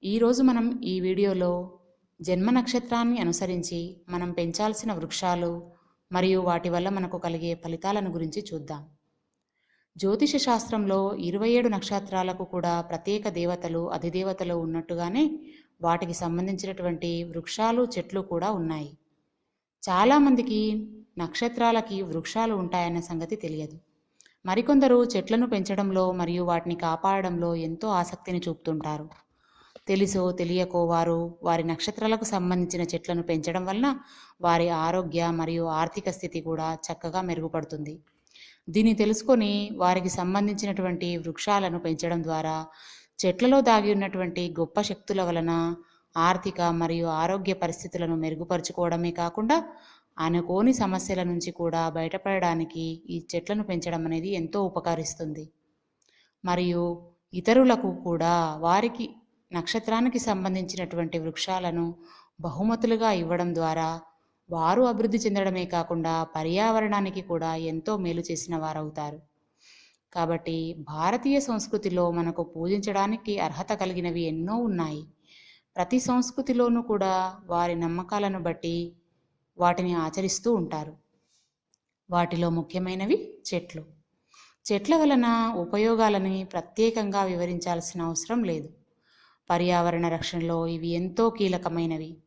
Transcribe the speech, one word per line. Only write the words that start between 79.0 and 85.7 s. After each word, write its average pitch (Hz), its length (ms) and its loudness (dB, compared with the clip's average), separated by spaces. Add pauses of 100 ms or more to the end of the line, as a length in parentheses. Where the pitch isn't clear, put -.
వాటిని 175 360 2
ఆచరిస్తూ 170 600 -2
ఉంటారు. 156 380 -4 (1160)
వాటిలో 175 400 2
ముఖ్యమైనవి 185 640 -2 (280)
చెట్లు. 170 380 -6 (840)
చెట్ల 208 300 2
వలన 285 300 6 (300)
ఉపయోగాలని 208 880 2